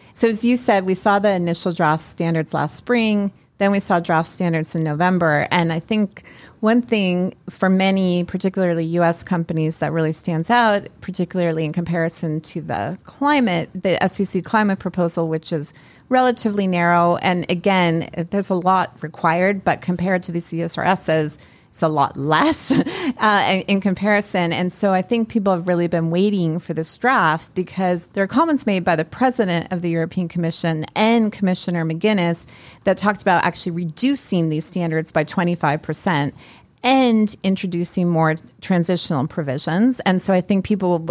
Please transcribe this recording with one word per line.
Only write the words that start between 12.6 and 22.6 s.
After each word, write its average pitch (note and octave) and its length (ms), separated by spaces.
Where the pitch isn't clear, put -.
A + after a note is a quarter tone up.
the C#3+ 420
climate, B3 680
the F#3 280
S - 200
E G3 40
C F#3 180
climate G#3 340
proposal, E3+ 500
which D#3+ 240
is D#3 220
relatively A#3+ 580
narrow. F3 480
And F3+ 340
again, F3 600
there's G3+ 220
a F#3+ 40
lot F3+ 460
required, F3+ 640
but E3 180
compared F3+ 420
to - 80
the E3+ 80
C E3 220
S E3+ 160
R D#3+ 80
Ss, D#3+ 540
it's - 100
a E3 60
lot D3 300
less, D#3 540